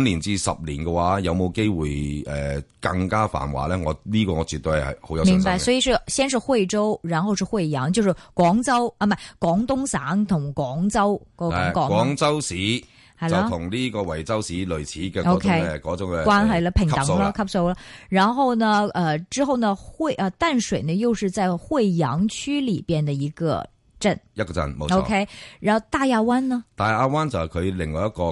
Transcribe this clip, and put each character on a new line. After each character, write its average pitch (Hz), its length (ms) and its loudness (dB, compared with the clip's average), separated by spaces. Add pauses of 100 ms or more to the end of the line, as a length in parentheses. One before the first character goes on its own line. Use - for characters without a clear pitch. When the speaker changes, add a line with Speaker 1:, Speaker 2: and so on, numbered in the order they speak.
Speaker 1:
年 95 180 2
至 98 160 -2
十 92 140 -2 (160)
年 73 180 -6
嘅 85 80 -2
話， 87 280 0
有 87 140 0
冇 90 180 0
機 110 160 0
會， 73 640 -2
呃， 71 300 -4 (200)
更 92 280 -2
加 107 180 0
繁 71 240 -4
華 69 160 -4
呢？ 92 180 -2
我， 76 180 -2
呢 110 240 0
個 85 80 2
我 80 120 0
絕 76 140 -6
對 78 200 -2
係 69 200 -4
好 - 160 -8
有 80 80 2
信 185 100 4
心 - 0 -
嘅。 - 20 4
Speaker 2:
明 190 80 4
白， 185 140 0
所 240 140 0
以 254 80 2
是 247 180 2 (100)
先 277 200 0
是 262 100 0
惠 214 280 2
州， 214 360 0
然 165 220 0
後 208 100 0
是 190 100 -2
惠 185 240 -2
陽， 143 220 -2
就 214 120 2
是 190 120 2 (200)
廣 180 280 6
州， 240 360 2
啊， 208 80 2
唔 202 40 4
係， 185 60 0 (240)
廣 196 260 2
東 269 240 0
省 185 360 0
同 147 280 0
廣 151 360 -2
州 202 300 2 (160)
個 170 120 -4
感 90 240 2
覺。 175 80 0
Speaker 1:
係， 139 100 2
廣 120 260 2
州 151 260 2
市 - 120 -6
Speaker 2:
係 113 760 -4
咯。 185 120 4
Speaker 1:
就 175 60 0
同 85 220 -4
呢 123 200 -2
個 104 140 -2
惠 80 200 -4
州 110 180 0
市 87 100 -8
類 87 320 -2
似 78 160 -10
嘅 90 220 -4
嗰 - 0 -
種 175 100 4
嘅， - 40 4
Speaker 2:
OK。 85 440 0
Speaker 1:
嗰 85 160 -4
種 92 140 -4
嘅， 85 140 -2
Speaker 2:
關 104 220 4
係 170 140 2
啦， 170 40 0
Speaker 1:
呃， 175 80 0
Speaker 2:
平 180 180 2
等 147 80 0
啦， 135 40 2
Speaker 1:
級 139 40 0
數 160 120 2
啦。 202 140 2
Speaker 2:
級 208 160 -2
數 175 220 0
啦。 180 60 -4 (340)
然 190 240 4
後 254 200 2
呢， 214 380 2
呃， 156 260 0 (120)
之 262 120 0
後 277 140 0
呢， 214 180 2
惠-， - 440 -4
呃， 190 140 0
淡 311 280 2
水 - 220 -2
呢， 156 140 -2
又 233 180 2
是 196 160 -2
在 185 260 0
惠 240 300 0
陽 165 420 2
區 285 320 -4
裏 233 260 -2
邊 156 180 0
的 143 100 -2
一 139 160 -2
個 156 360 -2 (340)
鎮。 190 180 0 (160)
Speaker 1:
一 107 80 -2
個 87 100 -8
鎮， 73 240 -2
冇 76 120 -4
錯。 185 100 4
Speaker 2:
OK， 202 300 0 (320)
然 208 180 2
後 220 100 -10
大 302 180 -2
亞 254 120 2
灣 240 220 2
呢？ 254 240 -2 (100)
Speaker 1:
大 107 160 2
亞 117 180 2
灣 151 220 0
就 95 80 -2
係 80 100 -2
佢 92 280 -2
另 80 160 -4
外 80 140 -2
一 - 40 0
個 90 220 -4